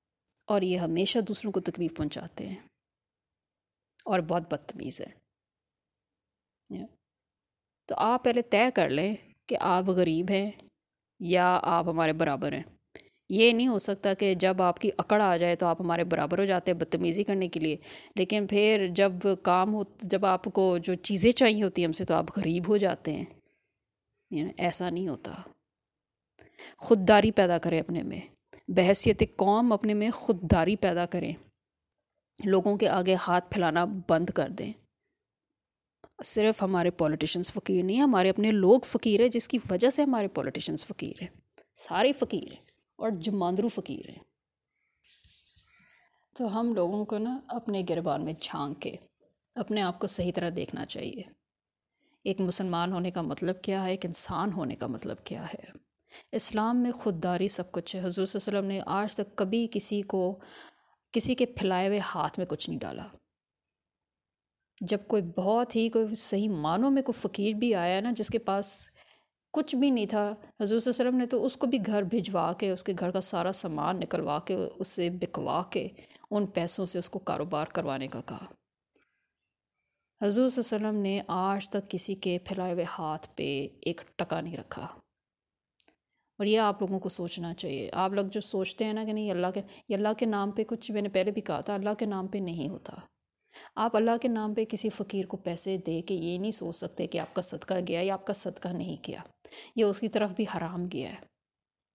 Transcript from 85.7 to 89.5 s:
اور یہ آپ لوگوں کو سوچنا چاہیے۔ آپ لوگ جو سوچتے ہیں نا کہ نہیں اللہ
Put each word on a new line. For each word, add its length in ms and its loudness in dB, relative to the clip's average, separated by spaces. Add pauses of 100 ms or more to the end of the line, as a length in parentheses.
اور 80 -2
یہ 140 4
آپ 220 0
لوگوں 180 -4
کو 80 -6
سوچنا 460 -2
چاہیے۔ 380 -6
آپ 200 -2
لوگ 140 -2
جو 140 -6
سوچتے 440 -4
ہیں 80 -4
نا 120 -6
کہ 80 -6
نہیں 180 -4
اللہ 240 -2